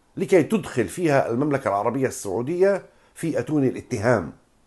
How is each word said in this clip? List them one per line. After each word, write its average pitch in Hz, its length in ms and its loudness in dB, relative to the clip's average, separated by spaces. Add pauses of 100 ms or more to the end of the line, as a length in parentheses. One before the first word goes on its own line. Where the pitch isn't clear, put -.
(180)
لكي 180 260 4
تدخل 139 440 -2
فيها 147 420 0
المملكة 135 380 0
العربية 113 400 0
السعودية 165 760 0 (280)
في 160 260 -4
أتون 143 240 0
الاتهام 104 680 0 (340)